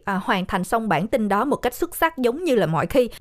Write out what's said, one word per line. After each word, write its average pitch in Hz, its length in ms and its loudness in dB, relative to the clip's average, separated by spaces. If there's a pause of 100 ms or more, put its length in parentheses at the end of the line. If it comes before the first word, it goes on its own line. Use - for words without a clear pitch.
à, 190 180 -2
hoàn 196 220 0
thành 185 180 -2
xong 226 260 -2
bản 165 180 0
tin 220 220 0
đó 208 160 2
một 277 120 0
cách 254 160 -2
xuất - 220 -4
sắc 320 220 0
giống 254 260 0
như 285 120 2
là 185 100 4
mọi 151 200 0
khi. 247 240 2 (120)